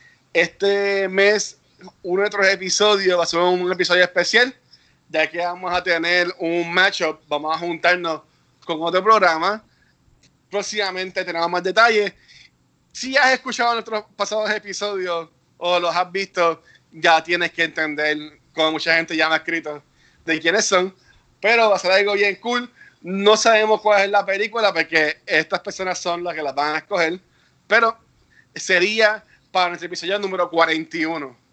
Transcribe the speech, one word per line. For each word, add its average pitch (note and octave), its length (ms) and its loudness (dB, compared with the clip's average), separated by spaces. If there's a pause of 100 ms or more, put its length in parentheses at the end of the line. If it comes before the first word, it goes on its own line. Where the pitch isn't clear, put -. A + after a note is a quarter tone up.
(320)
Este G3 760 0
mes, G3 500 0 (440)
uno F#3 220 -2
de G#3 60 -2
nuestros G3+ 180 2
episodios F#3+ 680 2
va F3 60 2
a E3 40 -2
ser E3 120 -2
un, F3+ 240 2
un F3+ 80 -2
episodio F3+ 320 0
especial, G#3+ 500 0 (580)
ya D#3 200 -2
que E3 80 -8
vamos F3 340 -4
a F3+ 80 0
tener F3 460 2 (140)
un E3+ 340 -4
matchup, F3+ 540 0
vamos D3+ 260 -4
a D#3+ 60 -4
juntarnos E3+ 640 -2 (420)
con D#3+ 160 -6
otro E3+ 200 0
programa. G3 600 2 (880)
Próximamente F#3+ 720 -6
tenemos E3+ 240 -2
más F3 140 -2
detalles. G#3 500 2 (800)
Si C4 260 -6
has C4 160 6
escuchado B3 420 0
nuestros A3 280 -4 (140)
pasados G#3 340 -2
episodios G3 760 -6 (280)
o F3 220 0
los E3+ 160 -2
has F3+ 160 -2
visto, F3+ 540 -2 (260)
ya D#3+ 320 4
tienes E3+ 300 -2
que E3+ 100 -2
entender, D3+ 540 -2 (360)
como D#3+ 200 0
mucha E3 240 0
gente E3 200 -2
ya D#3+ 120 2
me D#3+ 60 2
ha D#3 40 2
escrito, D#3 420 -8 (440)
de D#3+ 160 -2
quiénes E3+ 240 2
son. F#3+ 280 0 (480)
Pero A3+ 300 4
va G3 40 4
a F3+ 60 2
ser F3+ 100 -2
algo G3+ 220 2
bien G3+ 240 0
cool. A#3+ 340 -4 (300)
No G3 360 2
sabemos G#3+ 440 4
cuál G#3 240 2
es G3 60 -2
la G3+ 140 2
película G3+ 480 -2
porque D#3 540 0
estas E3 320 0
personas F#3 400 -8
son F3 240 -6
las E3+ 140 -6
que D#3 60 -6
las C#3 120 -6
van D3+ 220 -2
a - 20 -6
escoger. F3 400 -2 (480)
Pero A3+ 320 2 (560)
sería G#3+ 720 2 (260)
para F3+ 200 0
nuestro F3 180 -10
episodio F3+ 320 -6
número F#3 280 -2
cuarenta D#3+ 480 0
y E3 80 -4
uno. D3+ 320 -8 (160)